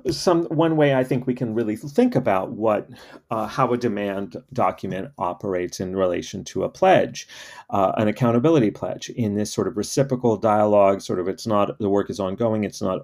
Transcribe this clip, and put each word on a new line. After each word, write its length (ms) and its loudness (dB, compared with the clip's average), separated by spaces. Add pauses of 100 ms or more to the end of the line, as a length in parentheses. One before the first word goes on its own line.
(120)
some, 320 2
one 340 2
way 160 4
I 100 2
think 220 -2
we 80 -2
can 220 -4
really 200 -2
think 400 0
about 360 0
what, 360 0 (440)
uh, 160 -4
how 260 0
a 60 -2
demand 580 -4 (160)
document 640 -2
operates 640 -4
in 160 -6
relation 480 -2
to 220 -4
a 40 -4
pledge, 580 2 (440)
uh, 260 2
an 100 2
accountability 640 4
pledge 400 -8
in 240 -2
this 180 -2
sort 160 -2
of 80 -6
reciprocal 600 0
dialogue, 640 4
sort 180 -4
of, 80 -2
it's 200 -6
not, 320 0
the 100 -2
work 220 0
is 80 -8
ongoing, 440 -2
it's 160 -6
not 240 -2